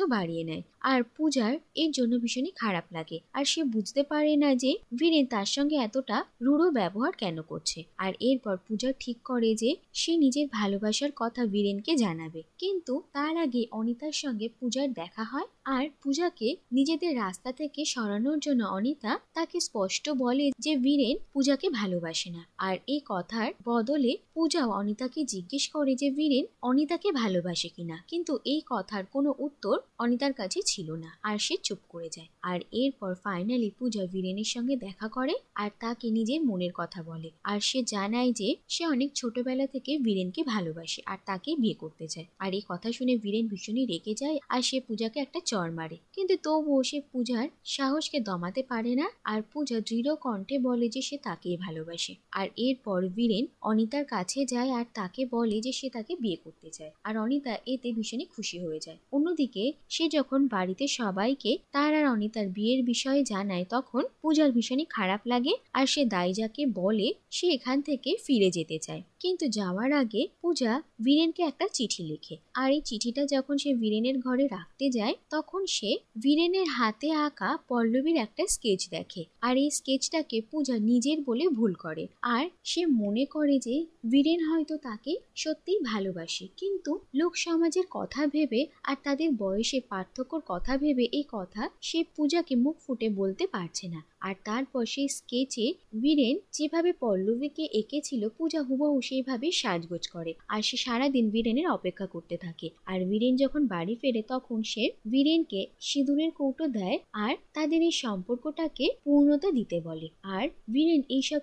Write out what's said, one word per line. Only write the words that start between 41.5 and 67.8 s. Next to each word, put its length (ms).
বিয়ে 260
করতে 260
চায়। 200
আর 140
এই 140
কথা 240
শুনে 260
বীরেন 300
ভীষণই 380
রেগে 280
যায় 240
আর 120
সে 180
পূজাকে 400
একটা 260
চড় 260
মারে, 260
কিন্তু 200
তবুও 400
সে 140
পূজার 360
সাহসকে 540
দমাতে 440
পারে 320
না। 120
আর 160
পূজা 300
দৃঢ় 360
কণ্ঠে 440
বলে 300
যে 120
সে 160
তাকেই 400
ভালোবাসে। 560
আর 160
এরপর 420
বীরেন 340
অনিতার 440
কাছে 400
যায় 260
আর 220
তাকে 320
বলে 360
যে 100
সে 180
তাকে 260
বিয়ে 220
করতে 320
চায়। 220
আর 140
অনিতা 360
এতে 260
ভীষণই 420
খুশি 260
হয়ে 200
যায়। 200
অন্যদিকে 520
সে 200
যখন 380
বাড়িতে 400
সবাইকে 640
তার 220
আর 120
অনিতার 440
বিয়ের 340
বিষয়ে 400
জানায়, 460
তখন 340
পূজার 320
ভীষণই 380
খারাপ 360
লাগে 280
আর 140
সে 180
দাইজাকে 580
বলে 320
সে 220
এখান 300